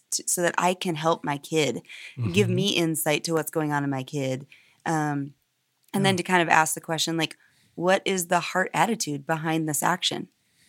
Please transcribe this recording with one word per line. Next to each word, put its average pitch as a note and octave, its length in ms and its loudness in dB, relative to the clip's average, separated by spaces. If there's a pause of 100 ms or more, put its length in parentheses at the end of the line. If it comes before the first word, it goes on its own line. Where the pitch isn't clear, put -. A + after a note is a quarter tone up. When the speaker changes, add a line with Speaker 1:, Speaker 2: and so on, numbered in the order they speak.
(120)
Speaker 1:
to, - 160 -4
so - 160 -2
that E3+ 140 2
I F3+ 180 2
can F3+ 200 -2
help D#3+ 280 0
my C#3+ 160 -4
kid, C#3 420 0 (500)
give F#3+ 160 4
Speaker 2:
Mm-hmm. F3+ 80 0
Speaker 1:
me G3+ 200 0
insight D#3+ 480 0
to E3 100 -4
what's D#3 160 -2
going D3+ 220 -2
on C#3+ 120 0
in C#3 60 -2
my C3 140 -4
kid." C3 420 -4 (400)
Um, D3 480 -2 (600)
and G3 120 2
then G3 100 4
Speaker 2:
Yeah. - 20 -2
Speaker 1:
to F3 60 -4
kind F#3 200 4
of D#3+ 60 0
ask D#3+ 260 4
the D#3+ 60 -12
question, E3 360 -2
like, D#3 200 -2 (380)
"What F#3 300 2
is F#3 220 -2
the F3 140 2
heart F#3 320 -2
attitude D3+ 520 0
behind D#3+ 420 0
this D3+ 140 -2
action F3 460 -2 (420)